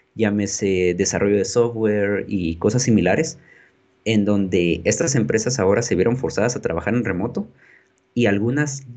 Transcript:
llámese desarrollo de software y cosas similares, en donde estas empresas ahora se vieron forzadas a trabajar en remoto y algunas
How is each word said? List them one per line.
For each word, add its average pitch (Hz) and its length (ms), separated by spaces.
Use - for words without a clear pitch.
llámese 98 800
desarrollo 98 420
de 95 80
software 104 840
y 87 300
cosas 120 260
similares, 107 560
en 107 200
donde 90 580
estas 135 320
empresas 110 440
ahora 101 220
se - 140
vieron 113 220
forzadas 107 400
a - 40
trabajar 85 320
en 117 120
remoto 104 420
y 120 120
algunas 123 600